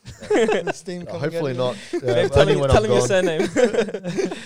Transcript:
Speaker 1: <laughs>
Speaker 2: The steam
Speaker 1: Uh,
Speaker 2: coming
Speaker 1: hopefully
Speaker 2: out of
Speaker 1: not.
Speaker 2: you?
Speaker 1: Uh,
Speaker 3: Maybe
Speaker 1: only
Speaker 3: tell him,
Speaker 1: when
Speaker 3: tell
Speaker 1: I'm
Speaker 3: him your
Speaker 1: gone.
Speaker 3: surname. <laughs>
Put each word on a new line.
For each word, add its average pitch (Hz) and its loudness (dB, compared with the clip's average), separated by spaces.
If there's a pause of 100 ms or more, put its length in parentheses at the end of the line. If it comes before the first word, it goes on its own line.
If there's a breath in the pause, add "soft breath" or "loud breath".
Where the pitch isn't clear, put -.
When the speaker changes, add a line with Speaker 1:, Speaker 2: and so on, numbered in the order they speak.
Speaker 1:
<laughs> - -12
Speaker 2:
The 294 0
steam 175 -12
Speaker 1:
Uh, 170 -14
Speaker 2:
coming - -10
Speaker 1:
hopefully 156 -4
Speaker 2:
out 123 -2
of - -16
Speaker 1:
not. - -20
Speaker 2:
you? 349 -2
Speaker 1:
Uh, - -12
Speaker 3:
Maybe 123 2
Speaker 1:
only - 2
Speaker 3:
tell - 6
him, - 2
Speaker 1:
when - 2
Speaker 3:
tell 131 6
Speaker 1:
I'm - 2
Speaker 3:
him - 2
your 202 4
Speaker 1:
gone. - 2
Speaker 3:
surname. 185 0
<laughs> 208 -2